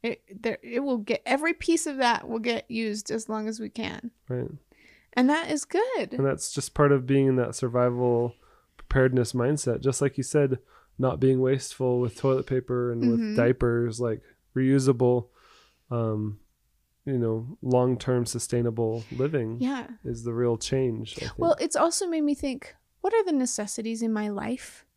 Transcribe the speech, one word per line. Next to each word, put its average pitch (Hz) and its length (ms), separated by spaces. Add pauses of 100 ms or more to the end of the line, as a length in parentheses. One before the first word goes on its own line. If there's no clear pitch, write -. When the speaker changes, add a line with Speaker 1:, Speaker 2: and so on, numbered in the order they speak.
Speaker 1:
It, - 220 (180)
there, 226 220
it 240 160
will 269 200
get, 208 260
every 294 280
piece 330 320
of 285 120
that 240 320
will 226 100
get 233 320
used 220 400
as 220 180
long 214 180
as 220 120
we 214 100
can. - 420 (180)
Speaker 2:
Right. 123 200 (640)
Speaker 1:
And 254 160
that 320 220
is 302 140
good. 415 480
Speaker 2:
And 247 120
that's - 280
just - 200
part 143 200
of 131 120
being 135 220
in 131 80
that 120 180
survival 123 800 (440)
preparedness 127 560
mindset. 127 480
Just 131 200
like 143 160
you 131 60
said, 135 340 (400)
not 131 220
being 131 220
wasteful 127 580
with 123 180
toilet 131 280
paper 123 460
and 117 120
Speaker 1:
Mm-hmm. 120 80
Speaker 2:
with 214 240
diapers, 120 640
like, 117 220 (340)
reusable, 127 720 (640)
um, 107 500 (680)
you 135 120
know, 117 460
long-term 127 640
sustainable 117 840
living 123 480
Speaker 1:
Yeah. 254 280 (160)
Speaker 2:
is 117 200
the 117 100
real 117 240
change, 117 600
I - 40
think. - 180
Speaker 1:
Well, 330 200
it's - 160
also 339 320
made 330 140
me 294 140
think, - 400 (260)
what 370 120
are 453 120
the 359 60
necessities 226 720
in 220 100
my 214 160
life? 208 560 (120)